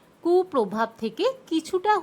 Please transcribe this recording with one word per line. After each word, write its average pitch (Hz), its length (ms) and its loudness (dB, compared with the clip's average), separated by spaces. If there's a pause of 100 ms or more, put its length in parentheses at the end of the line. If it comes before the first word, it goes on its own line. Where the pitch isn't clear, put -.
(240)
কুপ্রভাব 240 680 0 (120)
থেকে 220 240 -4 (240)
কিছুটা 370 540 0